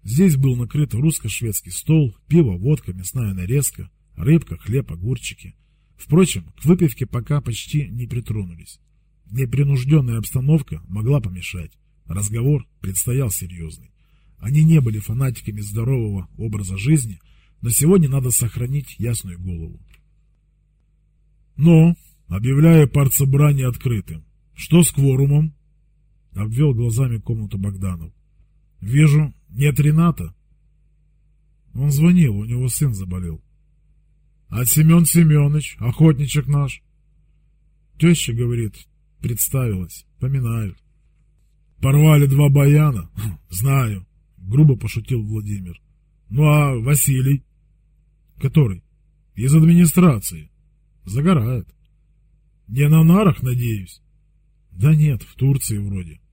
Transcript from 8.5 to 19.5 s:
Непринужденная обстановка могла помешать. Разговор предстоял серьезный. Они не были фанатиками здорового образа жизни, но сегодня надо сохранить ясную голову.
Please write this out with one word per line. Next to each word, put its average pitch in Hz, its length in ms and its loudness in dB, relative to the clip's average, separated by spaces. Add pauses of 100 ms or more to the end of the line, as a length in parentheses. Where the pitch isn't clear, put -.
Непринужденная 131 880 0
обстановка 127 680 -2
могла 110 320 -2
помешать. 90 520 -12 (340)
Разговор 110 600 -4 (140)
предстоял 123 500 -4
серьезный. 87 600 -12 (500)
Они 147 240 2
не 160 160 6
были 110 180 -4
фанатиками 113 600 -6
здорового 107 680 -6 (100)
образа 104 400 -8
жизни, 117 420 -2 (400)
но 120 80 -6
сегодня 156 400 2
надо 127 220 -2
сохранить 123 680 -4
ясную 98 400 -6
голову. 85 400 -12 (1800)